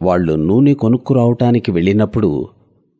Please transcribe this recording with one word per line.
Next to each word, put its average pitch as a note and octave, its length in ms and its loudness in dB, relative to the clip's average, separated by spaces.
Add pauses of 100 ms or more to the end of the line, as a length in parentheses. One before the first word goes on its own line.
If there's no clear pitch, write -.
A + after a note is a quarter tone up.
వాళ్ళు F2 320 0
నూనె G#2 400 2
కొనుక్కురావటానికి A#2+ 960 0
వెళ్ళినప్పుడు G2 800 0 (500)